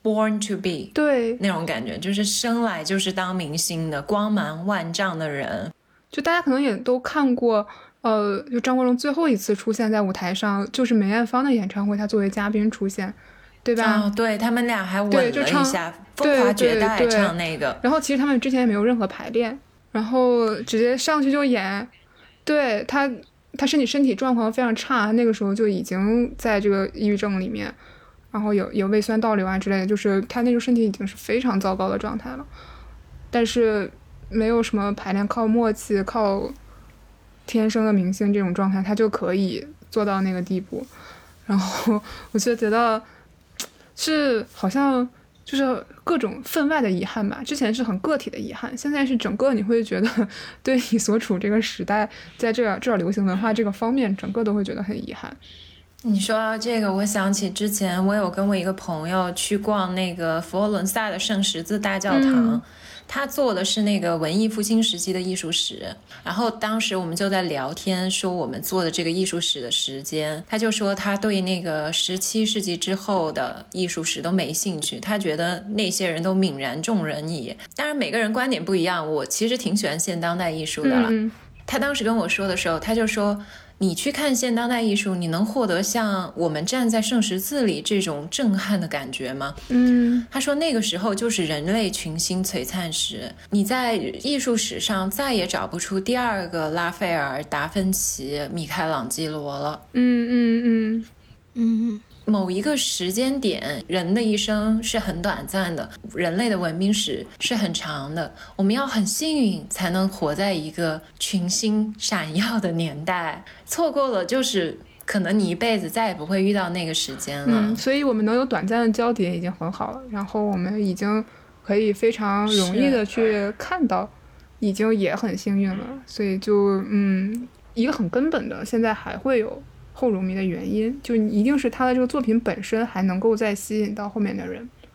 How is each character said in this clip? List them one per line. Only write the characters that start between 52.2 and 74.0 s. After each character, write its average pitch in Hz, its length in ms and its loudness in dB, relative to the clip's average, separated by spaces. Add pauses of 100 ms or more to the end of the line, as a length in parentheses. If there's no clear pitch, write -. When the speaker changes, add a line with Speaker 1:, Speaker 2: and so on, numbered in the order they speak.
Speaker 2:
在 226 160 0
这 233 160 2
儿， 202 120 0
这 254 100 0
儿 220 60 4
流 185 160 0
行 196 120 0
文 185 140 2
化 220 140 2
这 220 100 2
个 208 80 0
方 226 240 -2
面， 233 220 2
整 196 160 -6
个 233 100 0
都 214 100 0
会 208 120 2
觉 185 100 -6
得 - 80 -4
很 - 260 -6
遗 - 60 -10
憾。 - 220 -14 (640)
Speaker 1:
你 208 160 2
说 208 180 0
到 220 220 0
这 226 220 0
个， 202 120 2
我 196 140 2
想 202 260 2
起 196 160 0
之 202 200 -2
前 185 360 0
我 196 80 4
有 208 160 2
跟 190 200 0
我 202 80 2
一 180 80 0
个 190 80 0
朋 165 360 -6
友 180 240 0
去 208 240 -2
逛 196 380 0
那 185 180 -2
个 165 280 -2
佛 170 180 -4
罗 208 100 2
伦 196 180 0
萨 220 220 -2
的 180 80 -4
圣 196 260 0
十 170 200 -2
字 208 160 -2
大 202 180 0
教 190 220 -2
堂， 254 360 4
Speaker 2:
嗯。 233 80 -2 (460)
Speaker 1:
他 277 160 -4
做 269 300 0
的 185 100 0
是 214 180 0
那 202 180 2
个 170 160 0
文 160 240 0
艺 220 80 4
复 214 120 -4
兴 220 220 4
时 185 160 2
期 185 140 -2
的 185 80 -2
艺 185 140 -2
术 170 180 -4
史， - 420 -4 (300)
然 170 100 -4
后 226 160 0
当 220 300 -2
时 214 160 -2
我 185 80 -2
们 165 100 -4
就 196 160 0
在 190 140 2
聊 143 280 -4
天， 185 380 -2
说 185 220 -2
我 175 120 -2
们 127 160 -6
做 185 220 0
的 165 80 0
这 170 140 -2
个 165 60 0
艺 185 140 0
术 170 160 -2
史 143 220 0
的 120 80 -8
时 135 320 -4
间， 156 460 -4
他 220 100 -2
就 220 140 2
说 208 200 0
他 202 240 -2
对 202 260 0
那 180 200 -2
个 156 300 -2
十 180 260 -2
七 220 260 0
世 208 160 0
纪 180 160 -2
之 185 200 -2
后 190 340 0
的 139 400 -6
艺 180 160 -2
术 170 160 -4